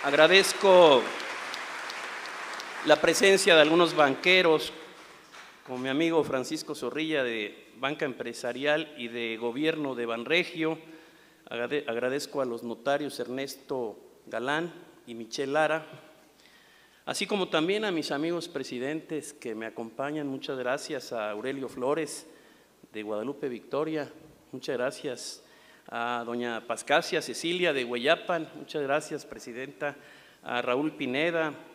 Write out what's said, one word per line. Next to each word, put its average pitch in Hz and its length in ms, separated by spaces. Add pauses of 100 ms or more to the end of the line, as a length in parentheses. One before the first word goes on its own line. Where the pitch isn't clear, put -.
Agradezco 165 960 (1900)
la 151 140
presencia 190 540
de 156 60
algunos 156 340
banqueros, 156 760 (920)
como 127 140
mi 131 120
amigo 160 340
Francisco 135 500
Zorrilla 143 480
de 113 460 (100)
Banca 143 260
Empresarial 131 960
y 120 80
de 117 300
Gobierno 139 580
de 117 120
Banregio. 160 680 (720)
Agrade-, 120 380
agradezco 127 540
a 135 40
los 120 200
notarios 139 560
Ernesto 127 760 (300)
Galán 147 460 (340)
y 120 80
Michelle 123 380
Lara, 151 340 (1200)
así 180 220
como 196 200
también 185 360
a 202 80
mis 160 180
amigos 165 380
presidentes 143 840
que 113 220
me 110 120
acompañan. 135 600
Muchas 135 320
gracias 127 540
a 110 180
Aurelio 127 380
Flores 143 580 (680)
de 107 120
Guadalupe 110 440
Victoria, 139 640 (380)
muchas 131 260
gracias 127 680 (440)
a 117 360
doña 120 420
Pascasia 160 540
Cecilia 170 520
de 135 120
Hueyapan, 147 680
muchas 151 280
gracias, 147 440
presidenta, 135 680 (460)
a 120 200
Raúl 131 300
Pineda 156 600 (220)